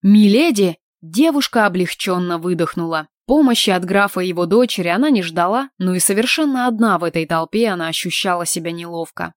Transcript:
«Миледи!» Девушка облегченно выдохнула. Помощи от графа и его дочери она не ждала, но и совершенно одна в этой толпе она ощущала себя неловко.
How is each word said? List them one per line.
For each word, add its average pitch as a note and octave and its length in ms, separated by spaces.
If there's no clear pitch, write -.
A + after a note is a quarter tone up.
«Миледи!» G#3 760
Девушка A#3+ 640
облегченно F3+ 720
выдохнула. E3 680
Помощи C4 420
от F#3 160
графа G3 360
и F#3 80
его F3 180
дочери G3+ 420
она A#3 220
не A3 120
ждала, F3 540
но F#3 180
и F#3 40
совершенно B3 680
одна A3 320
в E3 60
этой D#3+ 220
толпе F3 420
она F3 200
ощущала F3 580
себя E3+ 260
неловко. E3+ 640